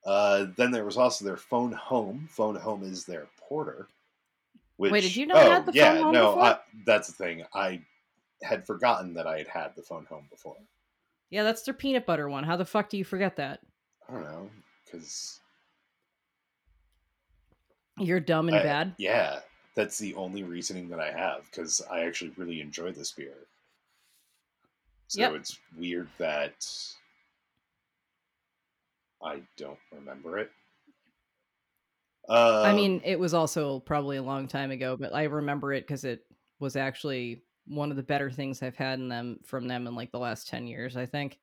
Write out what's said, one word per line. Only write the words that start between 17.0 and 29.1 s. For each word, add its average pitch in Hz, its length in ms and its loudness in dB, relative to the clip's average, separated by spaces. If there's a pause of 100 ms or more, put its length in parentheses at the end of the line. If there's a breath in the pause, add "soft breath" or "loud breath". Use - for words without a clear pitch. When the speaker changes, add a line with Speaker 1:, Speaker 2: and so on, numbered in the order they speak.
Speaker 2:
You're 180 220 2
dumb 160 280 2
and 156 80 4
Speaker 1:
I, 156 60 6
Speaker 2:
bad? 156 340 0
Speaker 1:
yeah, 92 440 0 (340)
that's - 240 -2
the 98 160 -8
only 95 300 -8
reasoning 87 440 -8
that 85 120 -10
I 78 120 -4
have, 82 400 -6
'cause 82 380 -4
I 85 160 -2
actually 85 320 -6
really 85 240 -8
enjoy 85 300 -8
this 73 200 -10
beer. 69 240 -16 (1700)
So - 120 -4
Speaker 2:
Yep. 226 140 4
Speaker 1:
it's - 240 -10 (180)
weird 87 400 -6
that 76 500 -2 (2500)